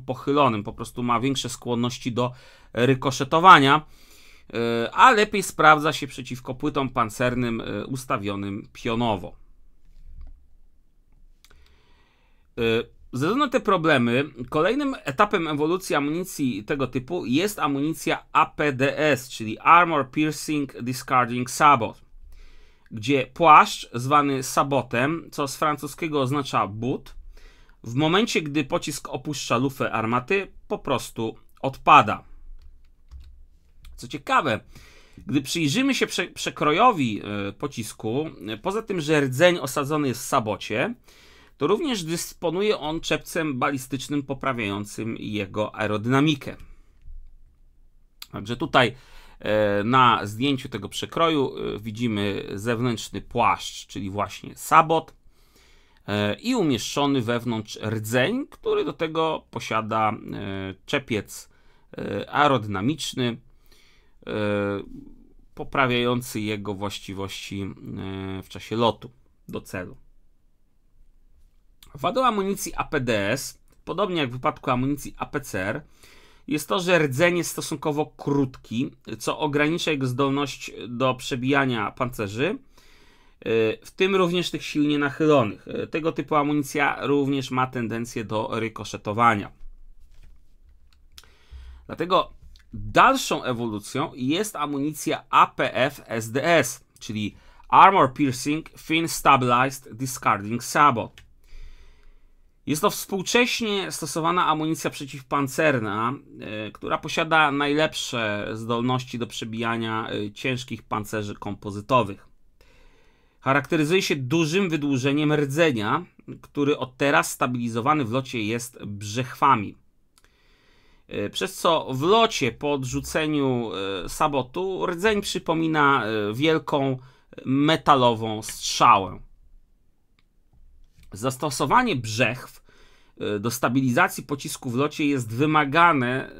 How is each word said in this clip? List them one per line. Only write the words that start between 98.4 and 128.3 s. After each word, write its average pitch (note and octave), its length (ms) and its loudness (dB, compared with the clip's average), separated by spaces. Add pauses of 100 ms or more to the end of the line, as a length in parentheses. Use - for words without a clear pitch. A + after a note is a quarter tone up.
Thin D#3+ 380 -4
Stabilized C3 880 2
Discarding A#2 680 -2
Sabot. C#3+ 640 2 (1400)
Jest D3 160 -2
to G#3 80 4
współcześnie G3+ 1040 -2
stosowana E3 540 -2
amunicja D#3 440 -2
przeciwpancerna, C3+ 1200 -2 (280)
e, G#2+ 300 -8
która - 280 -6
posiada D#3 540 2
najlepsze C#3+ 1000 0
zdolności A#2+ 640 -2
do A2+ 80 -4
przebijania, A2+ 840 -4
e, G#2 220 -6
ciężkich B2 500 -6
pancerzy G#2 520 -6
kompozytowych. G#2 960 -2 (1120)
Charakteryzuje D3+ 640 0
się F3+ 140 -2
dużym D#3+ 540 0
wydłużeniem C#3+ 640 0
rdzenia, D3 720 0 (360)
który C#3+ 380 -2
od B2+ 180 -8
teraz D3+ 340 2
stabilizowany B2 760 0
w G#2+ 80 -6
locie C3 300 -4
jest A#2 420 -6
brzechwami. G#2 920 0 (1300)
E, G#2 220 -6
przez F#3 240 -6
co E3 360 0
w C3 120 -4
locie G3+ 500 4
po D3 200 -2
odrzuceniu, C3+ 960 -2 (340)
e, - 40 -8
sabotu D#3+ 800 -2
rdzeń G3 340 0
przypomina, D#3 840 2
e, G#2+ 300 -2
wielką C#3+ 640 2 (460)
metalową B2 960 4